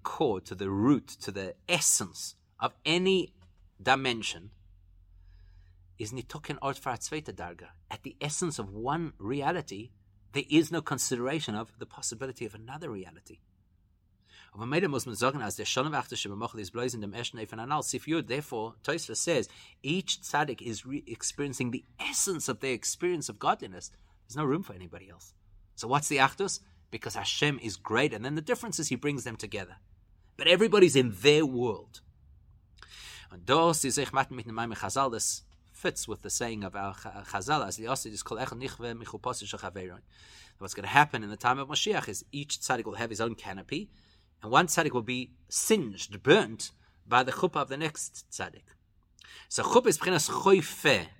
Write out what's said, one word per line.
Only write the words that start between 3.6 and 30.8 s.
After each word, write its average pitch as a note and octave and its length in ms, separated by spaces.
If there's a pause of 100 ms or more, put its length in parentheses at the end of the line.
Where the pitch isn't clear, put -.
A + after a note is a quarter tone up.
dimension, A2+ 680 (1500)
is G#2+ 120
nitoken C3 520
out C3+ 160
for - 120
a - 60
zweite D3+ 380
Darga. F2 340 (220)
At - 120
the - 180
essence D3 380
of G2+ 120
one C3+ 480
reality, C3+ 720 (420)
there C#3+ 180
is D#3 220
no D#3+ 100
consideration B2+ 720
of A2+ 240
the A#2 80
possibility B2 580
of G#2+ 120
another C3 340
reality. F2+ 480 (1120)
Aber G#2+ 140
meida E3 240
muss C3 160
man A#2 80
sagen, C3 260
als G#2 140
der G#2+ 100
Shana C#3 260
v'Achta C3 240
shebamachal G#2+ 440
is G2 140
bloß B2 220
in A2+ 80
dem G2+ 100
ersten A#2 260
Efen A2 220
Anal, C3+ 240
Sif - 220
Yud, D3+ 200
therefore, A#2 560
Tosfos D3+ 360
says, C#3+ 300 (360)
each E3+ 380
tzaddik D3 380
is A2+ 240
re-, C3+ 220
experiencing B2+ 640
the - 140 (160)
essence F#3+ 480
of A#2+ 100
their C3+ 140
experience E3+ 560
of G#2 100
godliness. B2 540 (340)
There's A#2 100
no D3+ 80
room E3 200
for - 80
anybody F#2 360
else. - 260 (420)
So A2+ 100
what's C#3 220
the D3 80
Achdus? C#3 420 (320)
Because A2 240
Hashem C3+ 460
is G#2 160
great, A#2+ 360
and G#2+ 120
then C#3 100
the D#3+ 80
difference G3 380
is D3 80
he B2 80
brings C#3+ 260
them A2+ 140
together. F#2+ 400 (600)
But D3 120
everybody's F3+ 480